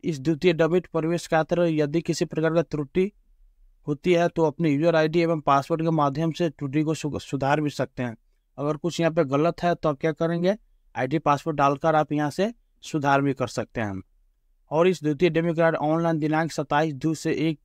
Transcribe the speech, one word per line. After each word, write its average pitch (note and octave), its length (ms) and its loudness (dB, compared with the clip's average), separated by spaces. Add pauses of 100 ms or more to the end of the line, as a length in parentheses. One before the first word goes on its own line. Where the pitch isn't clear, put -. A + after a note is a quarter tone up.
इस D#3 180 -4
द्वितीय E3 320 2
डेबिट E3 340 2
प्रवेश D#3+ 400 -4
खातिर D#3+ 340 0
यदि D#3 400 0
किसी E3+ 240 -2
प्रकार D#3+ 280 -2
का E3 100 2
त्रुटि D#3 480 -2 (760)
होती D3+ 260 0
है E3+ 160 4
तो E3+ 140 0
अपने D#3 260 0
यूजर D#3+ 260 2
आईडी D#3 240 2
एवं E3 220 0
पासवर्ड C#3+ 400 0
के E3 100 0
माध्यम D#3 400 0
से E3+ 180 -2
त्रुटि C#3+ 340 -4
को D#3 100 -2
सु-, D3 280 -6
सुधार C#3 400 -2
भी D3 100 -2
सकते - 320 -6
हैं। A2+ 120 -8 (420)
अगर D3 200 -4
कुछ E3+ 220 -6
यहाँ E3 140 2
पे E3 120 2
गलत D3 380 0
है F3 120 2
तो D#3+ 140 -2
आप C#3+ 100 -4
क्या D#3+ 140 0
करेंगे, E3+ 420 0 (400)
आईडी C3 240 -2
पासवर्ड D3 380 0
डालकर C#3+ 380 2
आप D#3 180 2
यहाँ D3 180 -2
से G#3 200 -2 (320)
सुधार C#3 380 2
भी C#3 120 0
कर B2+ 160 -4
सकते - 320 -6
हैं। F#2+ 200 -6 (680)
और E3 160 4
इस E3+ 160 0
द्वितीय D3+ 260 2
डेबिट E3 280 0
कार्ड E3 180 2
ऑनलाइन D#3+ 440 0
दिनांक D#3 320 0
सत्ताईस D3+ 440 0
दो D#3 200 -2
से D#3+ 240 -2
एक D#3 260 -2